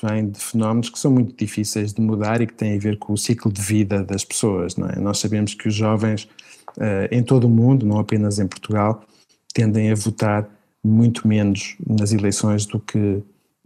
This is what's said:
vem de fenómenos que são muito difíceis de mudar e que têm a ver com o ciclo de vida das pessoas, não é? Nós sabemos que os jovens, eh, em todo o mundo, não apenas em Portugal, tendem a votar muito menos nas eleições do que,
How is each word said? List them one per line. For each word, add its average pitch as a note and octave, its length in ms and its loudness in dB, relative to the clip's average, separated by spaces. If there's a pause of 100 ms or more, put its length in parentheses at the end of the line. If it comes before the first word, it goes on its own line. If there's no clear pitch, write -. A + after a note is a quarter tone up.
vem G#2+ 260 -2
de G2+ 100 -10
fenómenos A2+ 500 -2
que - 100 -14
são D3 120 2
muito B2 240 2
difíceis G#2 580 -4
de A2+ 80 -2
mudar A2 400 0
e A2+ 60 0
que - 60 -12
têm G#2 220 -2
a G2+ 40 -2
ver G#2 180 -2
com G#2 160 -6
o G#2 40 0
ciclo A2+ 340 0
de G2 100 -4
vida G2+ 420 0
das F#2+ 200 -4
pessoas, F2+ 520 -2
não F2+ 140 -4
é? F#2 100 -4
Nós G2 200 -2
sabemos G#2 340 -2
que - 140 -8
os G#2+ 60 0
jovens, G#2+ 540 0 (520)
eh, G2 320 -2
em A#2+ 120 2
todo B2 220 4
o A#2+ 40 6
mundo, A#2 360 4
não G#2 120 2
apenas G#2 420 0
em G2 80 0
Portugal, G#2+ 560 -2 (500)
tendem A2 380 2
a G#2+ 40 2
votar G#2 520 -2 (360)
muito A2 440 4
menos G#2 480 0 (100)
nas G#2+ 280 0
eleições G#2 520 0
do - 140 -4
que, G2+ 440 -2 (420)